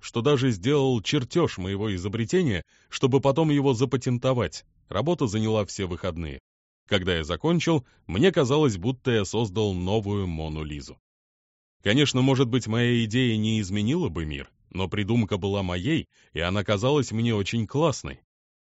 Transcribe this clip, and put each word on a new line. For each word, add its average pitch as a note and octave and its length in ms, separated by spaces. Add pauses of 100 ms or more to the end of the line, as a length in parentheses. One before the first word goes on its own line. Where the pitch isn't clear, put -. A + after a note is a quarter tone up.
что - 200
даже C3 300
сделал B2+ 500
чертёж D3 580
моего G2 360
изобретения, G#2 680 (240)
чтобы C3+ 320
потом C#3+ 300
его C#3 240
запатентовать. B2 880 (240)
Работа C#3+ 380
заняла A2 380
все F#2+ 220
выходные. E2 540 (480)
Когда F2+ 280
я D#2+ 80
закончил, D3+ 640 (200)
мне C3 260
казалось, C#3 460
будто B2 320
я A2 160
создал G#2 480
новую G2 520
Мону D#2 380
Лизу. D2 340 (840)
Конечно, C3 400
может C3 260
быть, A#2 180
моя A#2 380
идея A#2 320
не A2 240
изменила G#2+ 480
бы D#2+ 160
мир, C#2 260 (200)
но F#2 180
придумка G#2 480
была G2 260
моей, F#2 440 (260)
и D#2 80
она F#2+ 240
казалась A#2+ 480
мне A2+ 220
очень G#2+ 320
классной. C3+ 540 (520)